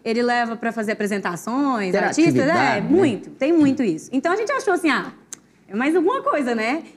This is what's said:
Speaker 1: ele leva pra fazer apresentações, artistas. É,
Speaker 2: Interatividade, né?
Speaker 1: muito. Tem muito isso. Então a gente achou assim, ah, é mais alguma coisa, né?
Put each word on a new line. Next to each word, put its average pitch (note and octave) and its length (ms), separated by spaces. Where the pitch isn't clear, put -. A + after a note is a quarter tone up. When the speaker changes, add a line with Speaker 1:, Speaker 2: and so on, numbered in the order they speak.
Speaker 1:
ele A3+ 180
leva A#3+ 340
pra A#3 160
fazer A3 200
apresentações, G#3 1000
artistas. G3+ 400
É, - 100
Speaker 2:
Interatividade, B3 420
né? - 100
Speaker 1:
muito. D4+ 340
Tem D4 220
muito C#4 300
isso. D#3+ 300
Então C#4 200
a F#4+ 40
gente A4+ 160
achou B4+ 220
assim, E4+ 160
ah, G#3+ 220
é F#3+ 80
mais C4+ 220
alguma G4+ 260
coisa, C#4 320
né? A#3 300